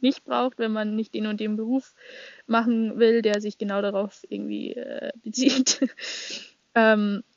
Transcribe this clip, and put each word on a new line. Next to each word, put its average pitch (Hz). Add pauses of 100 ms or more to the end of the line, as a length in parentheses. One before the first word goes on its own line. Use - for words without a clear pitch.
nicht 269
braucht, 247
wenn 226
man 214
nicht 214
den 214
und 208
den 214
Beruf 233 (520)
machen 226
will, 233
der 208
sich 208
genau 202
darauf 202
irgendwie, 208
äh, -
<laughs> -
bezieht. 262 (920)
Ähm, 214 (140)